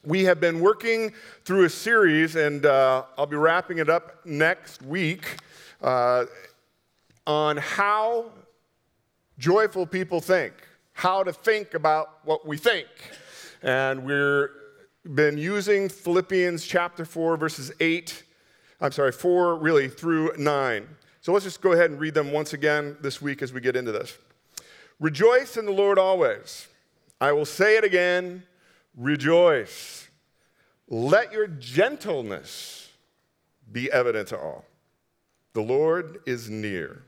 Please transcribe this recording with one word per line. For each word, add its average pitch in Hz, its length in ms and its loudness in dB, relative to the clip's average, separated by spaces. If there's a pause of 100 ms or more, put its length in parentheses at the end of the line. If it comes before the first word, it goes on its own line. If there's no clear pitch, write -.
We 180 200 0
have 180 140 4
been 165 220 0
working 220 540 2 (300)
through 190 200 4
a 160 60 4
series, 165 680 2
and, 147 300 2
uh, 131 380 4 (120)
I'll 147 80 -2
be 147 120 -6
wrapping 165 420 2
it 151 100 0
up 170 380 -2
next 160 560 -2
week, 165 540 -6 (440)
uh, 123 460 2 (1000)
on 151 300 0
how 214 760 -2 (1040)
joyful 185 480 2
people 180 340 -4
think, 165 320 0 (400)
how 190 300 0
to 180 100 -2
think 214 400 -2
about 156 520 0
what 156 220 -4
we 151 120 -8
think. 190 300 0 (760)
And 131 420 0
we're 143 460 0 (540)
been 147 340 2
using 196 500 0
Philippians 180 800 -2
chapter 175 380 -4
four, 165 320 -2
verses 151 440 -6
eight, 165 440 -4 (560)
I'm 139 120 -2
sorry, 139 200 0
four, 175 420 2
really, 156 340 2
through 160 480 -2
nine. 139 500 -2 (360)
So 175 100 -2
let's 196 120 2
just 185 180 -12
go 185 100 4
ahead 170 180 4
and 143 80 -10
read 156 140 -4
them 147 200 0
once 151 200 -4
again 147 480 -2
this 139 220 -8
week 143 180 -6
as 123 120 -8
we 127 80 -12
get 123 160 0
into 120 160 -4
this. - 260 -8 (840)
"Rejoice 220 560 2
in 220 80 -6
the 202 80 -4
Lord 202 260 4
always. 175 680 0 (520)
I 143 140 2
will 147 140 0
say 214 320 2
it 220 60 2
again, 180 580 0 (520)
rejoice. 147 1120 0 (800)
Let 143 460 2
your 214 140 -2
gentleness 139 1400 -6 (840)
be 123 180 -6
evident 120 380 0
to - 100 -10
all. 69 280 -12 (880)
The 110 80 -2
Lord 156 640 -2
is 117 240 -8
near. 104 580 -8